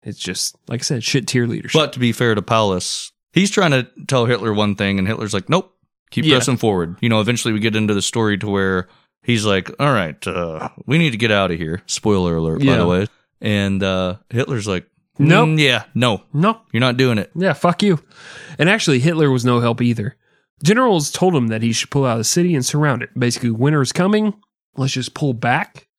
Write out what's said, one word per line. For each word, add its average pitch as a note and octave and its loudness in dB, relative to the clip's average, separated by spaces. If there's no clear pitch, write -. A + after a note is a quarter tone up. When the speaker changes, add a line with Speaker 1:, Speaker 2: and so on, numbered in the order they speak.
Speaker 1:
It's G#2 -12
just, - -8
like A#2+ -6
I - -12
said, A#2+ -4
shit B2+ -2
tier A#2+ 0
leadership. A2+ -2
Speaker 2:
But D3 -2
to C3 -10
be A#2+ 2
fair A2+ 2
to G2+ -4
Paulus, G2+ -2
he's G3 2
trying F#3 2
to C3 0
tell B2 2
Hitler A2+ 0
one G#2 0
thing, G2 -2
and F#2+ 0
Hitler's G#2+ -6
like, F#2+ -4
"Nope, F3 0
keep D3+ -2
Speaker 1:
Yeah. D#3 4
Speaker 2:
pressing B2 0
forward." F#2 0
You A#2+ 0
know, A2 2
eventually A2+ -2
we G#2+ 0
get G#2+ 0
into G#2+ 0
the G2 0
story G#2+ 0
to G#2 -6
where F#2+ 0
he's A#2 0
like, F#2+ 0
"All C#3 2
right, F2 -2
uh, E2+ -6
we C3+ 0
need D#3+ 2
to A2+ -6
get A2 0
out G2 2
of E2 -4
here." E2 -6
Spoiler F#2 0
alert, D#2+ -2
by C#3 0
Speaker 1:
Yeah. C3 4
Speaker 2:
the F2 2
way. F#2 0
And, G2 0
uh, F#2 -2
Hitler's A#2 -4
like, F2+ -4
Speaker 1:
Nope. D#3 4
Speaker 2:
"Mm, D#3 0
yeah, B2+ 2
no. A2+ 0
Speaker 1:
Nope. G3+ 0
Speaker 2:
You're A2+ -2
not B2 0
doing B2+ 2
it." F#2 -8
Speaker 1:
Yeah, F3 0
fuck F3 0
you. F#3 2
And D#3 4
actually, E3+ 2
Hitler D#3 2
was B2 0
no B2 4
help A#2 0
either. A#2+ -2
Generals G3+ 2
told F#3 2
him A#2+ 2
that A2 -2
he A2+ 2
should - -4
pull C#3 0
out B2 0
of A2+ -2
the A2 -2
city F3 0
and B2+ 0
surround D3 0
it. - -14
Basically, A#2+ 0
winter C#3 2
is B2 -2
coming. G#3 0
Let's C3+ -2
just B2+ -8
pull C#3+ -2
back. B2 -4